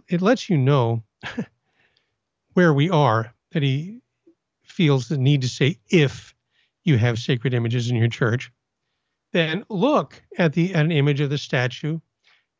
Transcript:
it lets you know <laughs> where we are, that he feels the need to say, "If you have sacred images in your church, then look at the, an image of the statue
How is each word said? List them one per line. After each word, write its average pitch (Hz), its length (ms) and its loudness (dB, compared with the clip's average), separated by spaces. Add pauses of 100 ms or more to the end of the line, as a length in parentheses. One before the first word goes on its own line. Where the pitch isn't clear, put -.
it 175 140 -2
lets 220 260 0
you 175 80 2
know 127 480 2 (180)
<laughs> - 220 -10 (1080)
where 175 180 4
we 143 160 2
are, 120 460 2 (160)
that 160 120 -2
he 156 380 -4 (640)
feels 143 460 0
the 147 100 -4
need 135 240 2
to 127 80 -2
say, - 280 -2 (120)
"If - 440 0 (480)
you 147 140 2
have 113 220 0
sacred 123 340 -4
images 120 380 -2
in 123 60 -2
your 113 120 2
church, 117 420 -4 (800)
then 165 360 -2
look 220 540 -2 (160)
at 165 160 2
the, 175 180 0
an 160 180 0
image 147 300 0
of 147 80 -2
the 147 80 -4
statue 139 640 -4 (600)